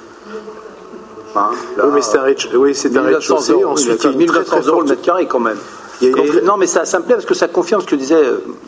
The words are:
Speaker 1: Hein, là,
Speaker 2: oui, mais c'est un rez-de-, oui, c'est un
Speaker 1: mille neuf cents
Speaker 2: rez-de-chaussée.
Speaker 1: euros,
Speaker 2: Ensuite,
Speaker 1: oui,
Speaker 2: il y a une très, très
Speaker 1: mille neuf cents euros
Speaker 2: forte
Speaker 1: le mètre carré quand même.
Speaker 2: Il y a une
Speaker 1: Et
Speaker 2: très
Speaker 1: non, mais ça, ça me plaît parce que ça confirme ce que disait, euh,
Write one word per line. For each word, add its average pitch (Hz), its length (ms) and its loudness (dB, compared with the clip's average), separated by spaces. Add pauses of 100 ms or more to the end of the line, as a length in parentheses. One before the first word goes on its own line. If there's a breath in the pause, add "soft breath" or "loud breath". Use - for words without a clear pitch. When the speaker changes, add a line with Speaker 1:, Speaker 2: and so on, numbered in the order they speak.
(1400)
Speaker 1:
Hein, 104 140 2 (260)
là, - 100 2
Speaker 2:
oui, 143 100 4
mais 143 60 4
c'est - 160 0
un 135 60 2
rez-de-, 135 320 -2
oui, 139 180 4
c'est 135 220 -2
un 135 60 4
Speaker 1:
mille - 100 2
neuf 156 120 0
cents - 120 0
Speaker 2:
rez-de-chaussée. 160 260 2
Speaker 1:
euros, 160 120 0
Speaker 2:
Ensuite, 120 320 0
Speaker 1:
oui, - 0 -
Speaker 2:
il - 0 -
y - 20 4
a 135 140 2
une 170 60 4
très, - 0 -
très - 0 -
Speaker 1:
mille 165 40 0
neuf 165 160 0
cents - 80 0
euros 156 220 2
Speaker 2:
forte 170 60 0
Speaker 1:
le 139 60 0
mètre 135 120 0
carré 175 260 0
quand 131 120 -2
même. 113 180 -2 (440)
Speaker 2:
Il 127 40 2
y - 20 6
a 131 100 2
une 139 60 4
Speaker 1:
Et 147 60 2
Speaker 2:
très 170 120 2
Speaker 1:
non, 196 160 2
mais 185 100 2
ça, 170 180 0
ça 185 140 0
me 170 60 -6
plaît 240 100 4
parce 202 100 -4
que - 80 0
ça 170 140 0
confirme 185 340 0
ce 180 60 -8
que - 80 0
disait, 139 200 0
euh, 127 220 4 (300)